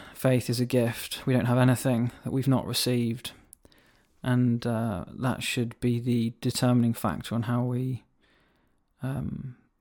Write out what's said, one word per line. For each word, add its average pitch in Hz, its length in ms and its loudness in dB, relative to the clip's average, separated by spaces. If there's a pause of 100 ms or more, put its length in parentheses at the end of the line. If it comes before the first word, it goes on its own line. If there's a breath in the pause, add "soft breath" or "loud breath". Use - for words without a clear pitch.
(140)
Faith 127 360 2
is 120 100 0
a 123 60 0
gift. 120 600 -2
We 131 80 2
don't 117 120 2
have 120 120 2
anything 123 540 4 (120)
that - 80 -6
we've 131 160 0
not 131 200 2
received. 120 640 -2 (920 soft breath)
And, 123 460 2
uh, 113 400 -2
that - 360 -4
should 117 360 -4
be 120 200 2
the 120 420 0
determining 123 520 2
factor - 420 -4
on 117 80 0
how 120 200 0
we, 123 400 -4 (1000)
um, 131 540 -6 (260)